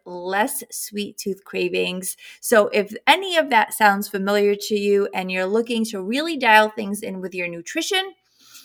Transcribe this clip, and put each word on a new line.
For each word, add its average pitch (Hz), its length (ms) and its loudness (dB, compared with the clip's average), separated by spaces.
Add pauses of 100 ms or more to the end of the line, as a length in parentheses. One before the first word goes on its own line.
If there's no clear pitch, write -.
less 185 640 -4
sweet - 460 -8
tooth 190 280 -8
cravings. 185 720 -4 (280)
So 214 320 4
if 208 180 0 (140)
any 349 320 2
of 302 100 0
that 226 240 2
sounds 202 340 4
familiar 202 480 2
to 202 200 -4
you 202 400 2
and 185 180 -4
you're 185 140 0
looking 226 400 0
to 202 160 -8
really 285 340 -4
dial 214 320 6
things 208 320 -6
in 190 220 -10
with 185 120 -10
your 180 140 -6
nutrition, 339 640 -4 (520)